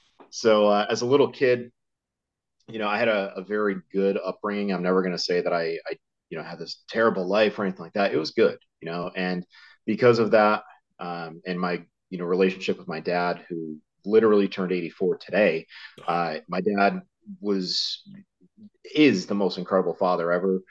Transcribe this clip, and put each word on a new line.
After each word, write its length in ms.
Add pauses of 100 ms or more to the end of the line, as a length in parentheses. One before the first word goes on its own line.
(280)
So, 380
uh, 220
as 140
a 20
little 240
kid, 420 (960)
you 120
know, 100
I 100
had 80
a, 300
a 60
very 340 (160)
good 300
upbringing. 500
I'm 100
never 180
gonna 160
say 220
that 140
I, 340
I, 80 (340)
you 80
know, 60
had 160
this 300
terrible 360
life 320
or 60
anything 220
like 80
that. 200
It 40
was 140
good, 260 (240)
you 100
know, 240
and 300 (400)
because 340
of 120
that, 320 (360)
um, 480
and 100
my, 240 (280)
you 80
know, 80
relationship 520
with 120
my 100
dad, 480
who 300 (260)
literally 460
turned 240
eighty-four 440
today, 480 (400)
uh, 300 (140)
my 100
dad 400 (400)
was, 640 (920)
is 320
the 80
most 240
incredible 360
father 360
ever, 420